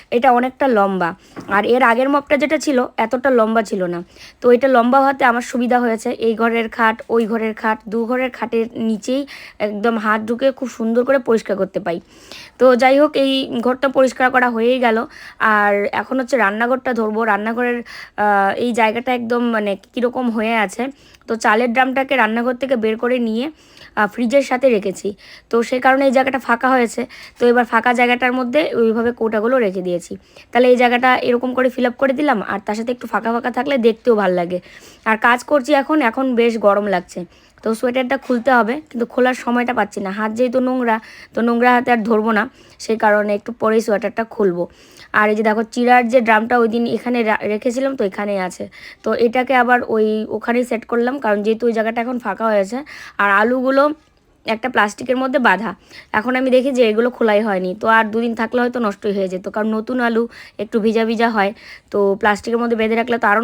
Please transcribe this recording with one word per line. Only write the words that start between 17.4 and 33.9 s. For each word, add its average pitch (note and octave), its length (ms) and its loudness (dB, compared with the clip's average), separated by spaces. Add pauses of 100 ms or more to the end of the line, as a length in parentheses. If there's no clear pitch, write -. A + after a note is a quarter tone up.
আহ, G3+ 680 0 (140)
এই A#3+ 80 -2
জায়গাটা A3+ 460 0
একদম A#3+ 240 -2 (140)
মানে G#3 160 -2 (200)
কীরকম B3 380 -2
হয়ে A3 240 -2 (100)
আছে, G3 180 -6 (460)
তো A3+ 40 -6 (120)
চালের A#3 280 2
ড্রামটাকে C4 440 0
রান্নাঘর A#3 380 0
থেকে C4 220 -4
বের A3 260 -2
করে A#3+ 160 0
নিয়ে, A3+ 320 -2
আহ, - 640 -6
ফ্রিজের B3 360 2
সাথে C4 160 0 (100)
রেখেছি, G3 320 -4 (420)
তো A#3 120 0
সেই B3+ 180 -4
কারণে C4+ 280 4
এই B3+ 80 4
জায়গাটা C4 300 0
ফাঁকা B3 280 0
হয়েছে। A#3+ 280 0 (360)
তো - 40 -4 (100)
এবার A#3+ 120 4
ফাঁকা A#3 280 2
জায়গাটার B3 400 0
মধ্যে B3+ 280 0 (140)
ওইভাবে A#3 380 0
কৌটাগুলো A3+ 460 -2
রেখে G3 240 -2
দিয়েছি, F3 300 -6 (380)
তাহলে B3 180 4
এই B3 80 6
জায়গাটা B3 400 4
এরকম B3+ 380 -2
করে B3+ 200 2
ফিল B3 120 0
আপ A#3+ 100 -4
করে C4+ 160 2
দিলাম, C4+ 260 0 (140)
আর G3 140 -6
তার G#3 120 -4
সাথে A3+ 140 -4
একটু B3 140 -10
ফাঁকা A3 280 -4
ফাঁকা A#3+ 160 -4
থাকলে C4+ 280 -2
দেখতেও A3+ 440 2